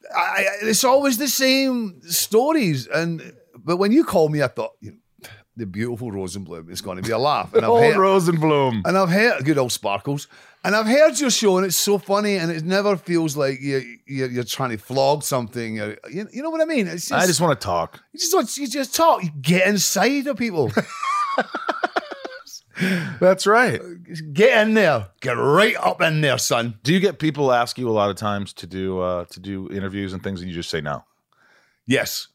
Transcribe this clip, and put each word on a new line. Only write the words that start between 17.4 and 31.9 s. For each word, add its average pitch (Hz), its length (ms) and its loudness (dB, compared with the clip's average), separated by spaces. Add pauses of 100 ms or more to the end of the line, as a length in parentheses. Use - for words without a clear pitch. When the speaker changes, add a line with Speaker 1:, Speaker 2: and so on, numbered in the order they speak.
Speaker 2:
wanna 165 140 2
talk. 87 460 -4 (120)
Speaker 1:
you 302 60 -20
just - 160 -2
want, 311 220 0
you 277 100 -6
just 262 260 -6
talk. 311 300 4
You 165 80 -4 (100)
get 180 280 4
inside 214 580 0
of 277 100 -4
people. 175 400 -2
<laughs> 220 60 0 (2250)
Speaker 2:
That's 185 260 4
right. 226 360 4 (520)
Speaker 1:
Get 214 360 4
in 220 60 2
there. 147 340 2 (120)
Get 131 120 -4
right 147 480 4
up 180 200 -2
in 160 200 2
there, 131 180 2
son. 117 460 -2
Speaker 2:
Do 151 100 2
you 190 60 4
get 185 180 0
people 147 340 0
ask 120 240 0
you 127 120 -4
a - 20 0
lot 104 180 2
of 98 60 -2
times 101 380 -6
to - 160 -18
do, 92 320 -4
uh, 90 300 -2
to 90 100 -20
do 95 320 -10
interviews 98 400 -6
and 92 100 -10
things, 98 180 -8
and 90 80 -10
you 85 60 -10
just 85 160 -8
say 82 100 -4
no? 71 220 -8 (840)
Speaker 1:
Yes. 117 480 -2